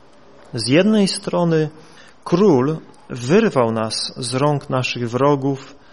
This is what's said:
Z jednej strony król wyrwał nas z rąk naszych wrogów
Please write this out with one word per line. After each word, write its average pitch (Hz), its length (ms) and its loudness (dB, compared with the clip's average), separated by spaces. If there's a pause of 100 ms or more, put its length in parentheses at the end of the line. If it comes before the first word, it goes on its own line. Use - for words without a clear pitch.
(560)
Z 117 140 -6
jednej 196 400 4
strony 165 600 -2 (560)
król 160 520 2 (340)
wyrwał 131 600 0
nas 110 440 -4
z 123 180 -6
rąk 139 360 -2
naszych 123 400 -4
wrogów 135 680 -2 (160)